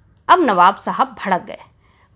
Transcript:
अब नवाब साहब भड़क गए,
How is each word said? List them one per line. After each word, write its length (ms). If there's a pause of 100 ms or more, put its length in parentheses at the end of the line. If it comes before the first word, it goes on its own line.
(280)
अब 120
नवाब 360
साहब 440
भड़क 220
गए, 160 (580)